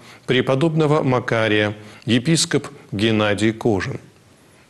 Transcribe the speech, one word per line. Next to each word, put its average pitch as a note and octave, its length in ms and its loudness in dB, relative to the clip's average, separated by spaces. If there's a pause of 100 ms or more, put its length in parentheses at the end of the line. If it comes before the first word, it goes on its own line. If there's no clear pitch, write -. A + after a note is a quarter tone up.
(260)
преподобного D3 760 2
Макария, A2 720 0 (300)
епископ D3 640 0 (240)
Геннадий G#2+ 600 0
Кожин. A2 480 -2 (680)